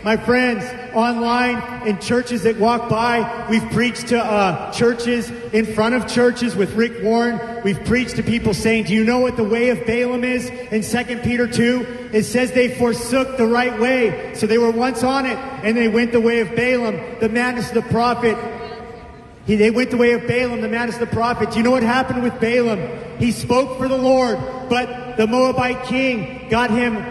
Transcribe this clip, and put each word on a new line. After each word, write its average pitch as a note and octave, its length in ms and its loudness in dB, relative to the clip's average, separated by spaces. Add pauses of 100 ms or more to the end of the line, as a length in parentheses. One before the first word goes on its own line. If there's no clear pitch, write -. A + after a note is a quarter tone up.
My A3 140 2
friends, A#3+ 440 2 (320)
online, A#3+ 920 0
in G#3 120 0
churches A#3+ 440 -2
that A3 160 2
walk A#3 320 2
by, A#3 580 0
we've A3 220 2
preached A#3 380 -2
to, A#3 140 2
uh, G3 480 0
churches, A#3 640 0 (220)
in A3 100 4
front A3 300 0
of A#3 120 0
churches A#3+ 480 2
with F#3+ 200 0
Rick A3+ 280 0
Warren. A#3 380 2 (240)
We've G3 220 0
preached A#3 300 0
to A3+ 60 -2
people A3 300 0
saying, A3 320 2
"Do E3 100 0
you A3 100 4
know B3 160 2
what B3 180 0
the A3+ 60 2
way A#3 260 2
of A#3 160 -2
Balaam B3 360 0
is?" B3 280 -2 (200)
In G#3+ 120 0
Second A#3+ 400 -4
Peter A#3+ 240 0
two, A#3+ 400 2 (260)
it G#3+ 120 2
says B3 280 0
they B3 160 4
forsook A#3+ 680 0
the A3+ 80 4
right A#3+ 340 0
way. A#3+ 540 0
So A3 120 -2
they A3 120 4
were A#3 120 4
once B3 320 0
on C4 220 0
it, A#3+ 140 -2 (240)
and G#3+ 120 0
they A#3 140 2
went A#3 240 2
the A#3+ 80 4
way A#3 200 2
of A3+ 140 -2
Balaam, A#3+ 460 0 (200)
the A3 100 2
man A#3+ 260 0
is - 140 -4
the A3 120 0
prophet. A#3 540 0 (1120)
He, G#3+ 100 2
they G#3+ 140 6
went B3 200 0
the B3+ 60 -2
way A#3+ 160 6
of A#3 140 -2
Balaam, A#3+ 340 -2
the A3 80 -2
man A#3 220 -2
is - 80 -8
the A#3 80 -2
prophet. A3 460 -2
Do - 40 -2
you A3+ 60 2
know A#3+ 80 4
what B3+ 120 4
happened B3 400 0
with A#3 160 -2
Balaam? A3+ 420 2 (380)
He A#3 140 2
spoke B3+ 460 0
for B3+ 100 -2
the C4 100 0
Lord, B3+ 400 4 (320)
but B3 480 -2
the A3 80 4
Moabite B3+ 580 2
king B3+ 640 -2
got A3+ 220 2
him A#3 260 2 (140)